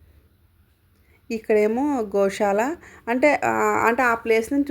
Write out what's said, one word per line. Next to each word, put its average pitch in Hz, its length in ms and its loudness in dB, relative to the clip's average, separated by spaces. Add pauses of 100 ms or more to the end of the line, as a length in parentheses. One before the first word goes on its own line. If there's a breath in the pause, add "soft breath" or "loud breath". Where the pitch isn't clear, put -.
(1300 soft breath)
ఇక్కడేమో 226 680 0 (140)
గోశాల. 202 600 0 (320 loud breath)
అంటే, 262 360 2
ఆ, 233 100 0 (340)
అంటే 240 140 2
ఆ 240 140 2
ప్లేస్ 226 380 -2
నుంచి 277 180 0